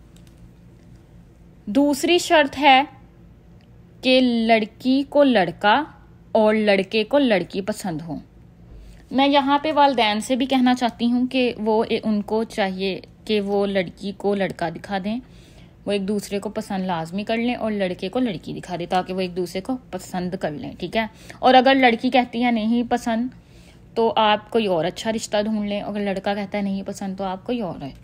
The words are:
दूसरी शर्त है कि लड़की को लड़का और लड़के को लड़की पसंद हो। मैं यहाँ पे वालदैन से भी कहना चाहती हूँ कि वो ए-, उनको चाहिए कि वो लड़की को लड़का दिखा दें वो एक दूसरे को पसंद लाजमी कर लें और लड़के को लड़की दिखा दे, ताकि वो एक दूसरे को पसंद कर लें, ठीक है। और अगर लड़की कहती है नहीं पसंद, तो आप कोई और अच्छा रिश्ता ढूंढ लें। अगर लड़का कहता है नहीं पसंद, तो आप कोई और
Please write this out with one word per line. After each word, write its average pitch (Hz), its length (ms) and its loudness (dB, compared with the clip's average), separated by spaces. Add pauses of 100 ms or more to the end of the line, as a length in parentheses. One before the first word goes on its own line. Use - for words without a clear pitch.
(1700)
दूसरी 285 500 2
शर्त 302 380 4
है 277 320 6 (1120)
कि 254 180 4
लड़की 233 840 2
को 285 200 2
लड़का 220 720 2 (400)
और 214 200 4
लड़के 208 500 0
को 269 140 0
लड़की 196 420 0
पसंद 190 420 -6
हो। 165 200 -10 (880)
मैं 269 160 2
यहाँ 285 340 2
पे 311 100 -2
वालदैन 233 480 2
से 254 160 -2
भी 226 100 -2
कहना 254 280 4
चाहती 240 340 -2
हूँ 247 180 0
कि 247 320 -2
वो 220 260 2
ए-, 220 140 -2
उनको 220 460 -2
चाहिए 190 580 -4 (240)
कि 214 140 0
वो 202 260 0
लड़की 196 460 -4
को 202 220 -2
लड़का 175 360 -4
दिखा 190 280 -8
दें 214 220 -6 (640)
वो 196 60 -2
एक 196 140 -2
दूसरे 202 320 -4
को 208 100 -6
पसंद 202 380 -6
लाजमी 175 380 -4
कर 226 120 -2
लें 240 180 -2
और 220 180 -4
लड़के 190 360 -4
को 214 100 -4
लड़की 185 360 -4
दिखा 165 220 -10
दे, 170 100 -6
ताकि 180 260 -2
वो 185 80 -4
एक 185 140 -4
दूसरे 180 260 -6
को 254 140 -6
पसंद 185 640 -8
कर 156 160 -6
लें, 143 240 -12
ठीक 175 200 -8
है। 220 140 -2 (320)
और 254 120 6
अगर 262 200 8
लड़की 254 360 4
कहती 240 320 0
है 247 100 2
नहीं 233 320 0
पसंद, 240 460 -2 (640)
तो 226 120 2
आप 214 400 2
कोई 226 180 0
और 170 180 0
अच्छा 190 260 -4
रिश्ता 220 320 -2
ढूंढ 208 260 -4
लें। 202 140 -4
अगर 208 180 -8
लड़का 202 340 -4
कहता 208 240 -6
है 202 60 -2
नहीं 196 180 -4
पसंद, 196 360 -8
तो 202 60 -6
आप 190 180 -6
कोई 240 180 -4
और 156 300 -8 (140)